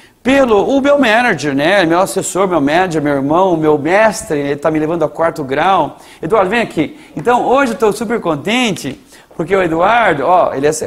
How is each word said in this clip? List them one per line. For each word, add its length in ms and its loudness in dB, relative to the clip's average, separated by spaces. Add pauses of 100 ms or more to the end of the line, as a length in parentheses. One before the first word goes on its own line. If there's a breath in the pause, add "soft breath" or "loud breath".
(260 loud breath)
pelo 500 2
o 40 2
meu 180 2
manager, 560 2
né? 320 2
Meu 140 2
assessor, 480 -2
meu 120 0
manager, 400 0
meu 140 0
irmão, 420 2
meu 220 2
mestre, 580 0
ele 200 -2
tá 160 -2
me 80 -2
levando 240 -2
a 40 0
quarto 360 -4
grau. 540 -2 (220 loud breath)
Eduardo, 300 0
vem 120 0
aqui. 360 -4 (160 loud breath)
Então, 320 0
hoje 280 0
eu 40 -10
tô 140 2
super 280 -4
contente, 800 -4 (360 loud breath)
porque 180 -4
o 80 2
Eduardo, 640 0
ó, 260 2
ele 140 -2
é, 40 2 (160)